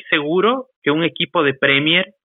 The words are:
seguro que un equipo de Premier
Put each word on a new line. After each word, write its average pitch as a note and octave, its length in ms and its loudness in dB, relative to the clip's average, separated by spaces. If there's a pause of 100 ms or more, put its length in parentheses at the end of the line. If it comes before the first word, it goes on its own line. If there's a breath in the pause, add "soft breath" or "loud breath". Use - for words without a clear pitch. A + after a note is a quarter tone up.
seguro F#3+ 580 0 (140)
que D3 100 -2
un D#3 120 0
equipo D#3+ 400 -2
de C#3 100 0
Premier D3 520 0 (340)